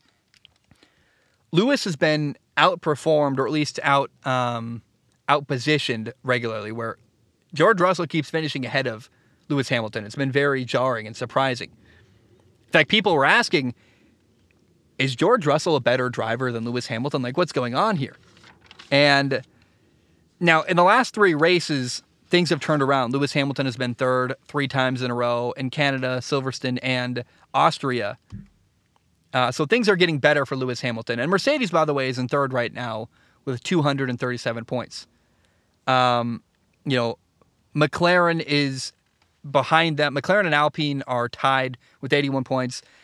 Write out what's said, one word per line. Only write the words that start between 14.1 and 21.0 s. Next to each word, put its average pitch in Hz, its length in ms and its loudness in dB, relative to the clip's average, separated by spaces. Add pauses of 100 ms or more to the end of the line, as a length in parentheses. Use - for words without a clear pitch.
"Is 135 180 -2
George 190 300 2
Russell 151 300 2
a 139 40 4
better 123 300 2
driver 120 420 -4
than 113 140 -4
Lewis 120 220 -4
Hamilton? 131 340 -4
Like, 123 160 -6
what's 175 160 0
going 123 220 -2
on 196 220 0
here?" 135 200 -6 (720)
And 139 540 4 (960)
now, 165 240 4
in 185 120 0
the 175 80 8
last 220 300 6